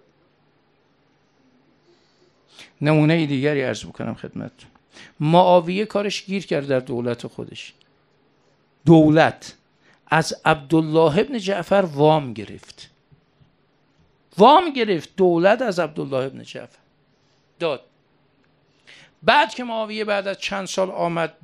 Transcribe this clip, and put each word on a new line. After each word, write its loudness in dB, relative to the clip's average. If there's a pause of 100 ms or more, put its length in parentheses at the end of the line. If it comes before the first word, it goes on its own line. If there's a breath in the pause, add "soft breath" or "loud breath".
(2750 loud breath)
نمونه 2
دیگری -2
عرض -6
بکنم -10
خدمتتون. -14 (500 loud breath)
معاویه 4
کارش -6
گیر -6
کرد -4
در 0
دولت -6
خودش. -16 (1120)
دولت 4 (520 soft breath)
از -2
عبدالله 2
ابن -2
جعفر -2
وام 2
گرفت، -16 (1500)
وام 8
گرفت -4
دولت 2
از -4
عبدالله -4
ابن -14
جعفر -20 (800)
داد. -6 (1400 soft breath)
بعد 2
که -10
معاویه -8
بعد -4
از -8
چند -8
سال -4
آمد -4